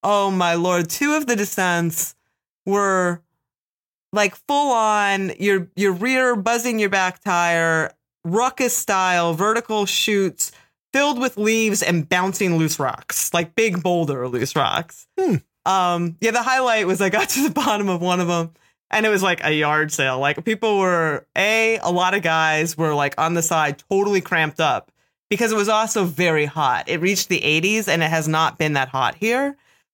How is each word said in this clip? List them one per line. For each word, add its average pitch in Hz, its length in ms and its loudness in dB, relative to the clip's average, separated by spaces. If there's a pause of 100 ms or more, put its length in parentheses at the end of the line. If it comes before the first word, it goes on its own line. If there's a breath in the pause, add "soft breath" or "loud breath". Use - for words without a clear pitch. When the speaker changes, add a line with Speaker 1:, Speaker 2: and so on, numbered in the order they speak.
Speaker 1:
oh 196 300 2
my 175 220 2
lord, 175 360 0
two 294 240 0
of 302 120 -2
the 240 100 0
descents 175 760 -2 (520)
were, 190 560 0 (880)
like, 202 240 0 (120)
full 285 240 0
on, 208 680 0
your, 196 380 0
your 196 160 2
rear 247 440 0
buzzing 226 420 -2
your 208 120 0
back 185 320 -2
tire, 170 720 0 (320)
ruckus 240 520 0
style, 180 580 0
vertical 214 520 0
chutes - 680 -2 (400 soft breath)
filled 277 260 2
with 254 180 -2
leaves 214 460 2
and 165 260 0
bouncing 185 480 0
loose 160 220 0
rocks, - 560 -6
like, 170 200 -2
big 202 280 0
boulder 147 460 -2
loose 123 280 -2
rocks. - 500 -2 (120)
Speaker 2:
Hmm. 330 180 0 (300)
Speaker 1:
Um, 175 540 0
yeah, 226 100 0
the 233 140 0
highlight 247 420 0
was 190 140 0
I 196 100 2
got 214 200 0
to 269 120 0
the 294 80 2
bottom 208 380 0
of 175 120 0
one 180 200 0
of 175 100 0
'em 165 220 -2 (380 soft breath)
and 214 140 0
it 220 40 2
was, 202 140 2
like, 180 220 0
a 156 80 0
yard 151 400 0
sale. 131 280 -2
Like, 147 240 -2
people 220 340 0
were, 170 480 0 (100)
A, 220 460 2
a 175 80 -2
lot 180 240 2
of 185 80 0
guys 160 560 0
were, 156 160 0
like, 143 240 0
on 165 160 0
the 170 80 0
side, 151 480 0
totally 196 300 2
cramped 160 400 -2
up 139 320 0 (360)
because 220 220 0
it 220 60 0
was 202 120 0
also 220 360 0
very 160 400 0
hot. 139 440 -2
It 143 120 -2
reached 190 280 -2
the 175 140 -2
eighties 190 460 0
and 170 120 2
it 156 100 2
has 160 180 0
not 160 300 0
been 151 160 -2
that 131 140 0
hot 131 280 -2
here. 262 400 -2 (380 soft breath)